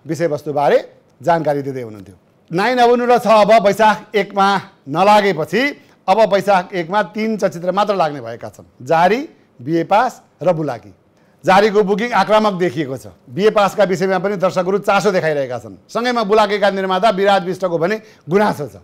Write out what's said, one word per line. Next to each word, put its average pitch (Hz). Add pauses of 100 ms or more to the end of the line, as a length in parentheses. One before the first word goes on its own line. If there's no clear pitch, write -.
विषयवस्तुबारे 147 (340)
जानकारी 151
दिँदै 131
हुनुहुन्थ्यो। 104 (380)
नाइन 226
नमुनुल्ला 240
छ 208
अब 214
वैशाख 208
एकमा 196 (280)
नलागेपछि 196 (280)
अब 196
वैशाख 190
एकमा 185
तिन 220
चलचित्र 180
मात्र 202
लाग्ने 151
भएका 113
छन्, -
जारी, 180 (320)
बिए 165
पास 220 (220)
र 175
बुलाकी। 123 (520)
जारीको 202
बुकिङ 208
आक्रामक 208
देखिएको 165
छ। 117 (220)
बिए 170
पासका 202
विषयमा 185
पनि 202
दर्शकहरू 185
चासो 196
देखाइरहेका 147
छन्। 107 (140)
सँगैमा 240
बुलाकीका 208
निर्माता 190
विराज 196
विष्टको 175
भने 196 (280)
गुनासो 165
छ -